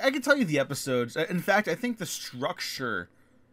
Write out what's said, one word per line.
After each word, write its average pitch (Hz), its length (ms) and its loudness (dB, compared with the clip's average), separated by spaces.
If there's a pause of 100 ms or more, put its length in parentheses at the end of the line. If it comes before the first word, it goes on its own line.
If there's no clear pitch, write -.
I 262 100 4
could 277 120 -4
tell 294 140 6
you 262 80 4
the 147 140 2
episodes. 131 580 0
Uh, 156 120 2
in 180 120 0
fact, 202 260 4
I 165 80 0
think 240 220 -4
the 180 80 -6
structure 127 1040 -4 (440)